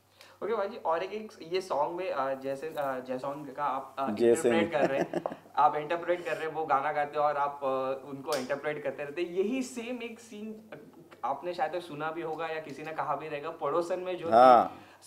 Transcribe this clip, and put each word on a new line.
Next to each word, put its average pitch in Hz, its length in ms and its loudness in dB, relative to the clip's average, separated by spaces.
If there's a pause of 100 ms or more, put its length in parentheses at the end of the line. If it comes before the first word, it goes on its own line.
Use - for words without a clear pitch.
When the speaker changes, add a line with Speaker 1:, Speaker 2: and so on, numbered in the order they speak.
(460)
Speaker 1:
ओके 214 80 -2
भाई 202 160 -2
जी, 233 80 -12
और 185 260 0
एक, 190 100 -8
एक 214 180 -8 (220)
ये 185 80 0
song 180 360 -2
में, 185 140 -4
अ, 135 280 -2
जैसे, 135 280 -6
अ, 139 320 -4
जय 127 200 -6
सॉन्ग 143 360 -8
का 147 80 -4
आप, 135 360 -4
अ, 135 120 0
Speaker 2:
जय 117 240 6
सिंह। 117 220 2
Speaker 1:
इंटरप्रेट 107 240 2
कर - 80 2
रहे 135 100 0
हैं, - 380 -4 (180)
आप - 200 6
interpret 170 500 -2
कर 160 60 -2
रहे 156 160 -4
हैं, 151 80 -6
वो 160 100 -2
गाना 143 260 2
गाते 147 280 0
हैं 147 60 4
और 147 120 2
आप, - 260 0
अ, 131 460 -2
उनको 139 260 -4
interpret 143 480 -2
करते 143 200 -4
रहते 147 180 -6
हैं। 175 80 -2
यही 208 340 0
same 240 380 -8
एक 233 180 -10
scene, 214 420 -12 (120)
अ, - 20 -14 (480)
आपने 175 300 -4
शायद 160 200 -2
तक 175 80 -4
सुना 147 300 -6
भी 165 100 -6
होगा 160 260 -4
या 160 120 -4
किसी 147 240 -10
ने 160 80 -8
कहा 147 240 -2
भी 151 120 -8
रहेगा, 147 220 -6
पड़ोसन 170 500 -2
में 180 180 -4
जो 165 100 -6
थी, - 40 2
Speaker 2:
हाँ। 120 460 10 (300)